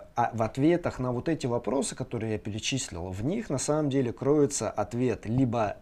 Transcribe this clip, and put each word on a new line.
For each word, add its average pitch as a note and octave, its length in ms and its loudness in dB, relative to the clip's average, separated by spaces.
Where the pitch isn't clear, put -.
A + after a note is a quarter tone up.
а, A#2+ 160 2
в A2+ 100 0
ответах C#3 560 2
на B2+ 140 -2
вот B2 160 -4
эти C#3+ 180 0
вопросы, G#3 480 -2
которые A2+ 380 -4
я G#2 60 -2
перечислил, G2+ 720 -4
в F#2+ 120 -6
них G3 280 -2
на C3+ 80 0
самом D3 320 2
деле B2+ 240 2
кроется C#3 560 2
ответ. A2+ 560 0
Либо A2+ 560 2